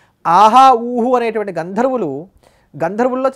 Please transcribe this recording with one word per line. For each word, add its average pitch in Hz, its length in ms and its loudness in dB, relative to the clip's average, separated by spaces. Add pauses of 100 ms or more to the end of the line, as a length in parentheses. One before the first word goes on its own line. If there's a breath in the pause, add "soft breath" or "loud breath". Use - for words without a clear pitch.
(260 soft breath)
ఆహా 220 460 6
ఊహు 240 440 -2
అనేటువంటి 214 360 -4
గంధర్వులు, 190 760 -4 (560 soft breath)
గంధర్వుల్లో 247 520 -4